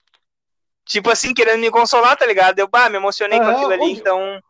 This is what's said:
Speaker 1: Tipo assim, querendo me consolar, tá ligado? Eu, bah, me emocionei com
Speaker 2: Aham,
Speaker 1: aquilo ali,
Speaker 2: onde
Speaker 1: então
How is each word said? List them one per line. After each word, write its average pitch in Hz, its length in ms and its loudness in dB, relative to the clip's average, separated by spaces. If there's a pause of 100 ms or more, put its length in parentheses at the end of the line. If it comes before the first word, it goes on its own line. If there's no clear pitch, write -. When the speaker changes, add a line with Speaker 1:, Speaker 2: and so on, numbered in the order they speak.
(840)
Speaker 1:
Tipo 208 240 -4
assim, 254 240 -2
querendo 226 280 0
me 226 100 -2
consolar, 240 460 2
tá 269 80 0
ligado? 190 340 2
Eu, 196 80 -2
bah, 240 220 2
me 208 80 -4
emocionei 202 420 -2
com 233 60 2
Speaker 2:
Aham, 220 100 2
Speaker 1:
aquilo 269 160 -2
ali, 185 120 0
Speaker 2:
onde 220 160 -4
Speaker 1:
então 190 500 -4